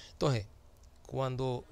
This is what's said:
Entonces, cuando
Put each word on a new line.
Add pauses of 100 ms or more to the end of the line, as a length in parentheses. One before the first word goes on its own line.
(100)
Entonces, (600)
cuando